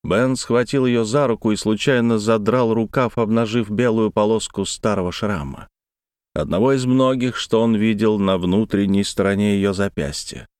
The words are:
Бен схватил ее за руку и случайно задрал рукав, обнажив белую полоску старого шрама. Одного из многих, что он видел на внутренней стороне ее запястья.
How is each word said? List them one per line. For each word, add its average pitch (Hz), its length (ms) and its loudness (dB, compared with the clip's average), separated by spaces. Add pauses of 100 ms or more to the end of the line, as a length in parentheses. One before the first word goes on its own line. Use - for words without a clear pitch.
Бен 123 340 0
схватил 123 480 0
ее 120 180 2
за 131 240 0
руку 110 240 0
и 101 60 0
случайно 117 600 0
задрал 113 560 2
рукав, 117 440 -2
обнажив 113 520 0
белую 110 420 0
полоску 104 540 -2
старого 92 460 -2
шрама. 78 560 -6 (680)
Одного 87 400 0
из 127 120 0
многих, 127 500 2
что - 260 0
он 117 140 2
видел 107 420 2
на 95 200 2
внутренней 98 680 0
стороне 101 520 0
ее 98 180 0
запястья. 90 760 -6 (120)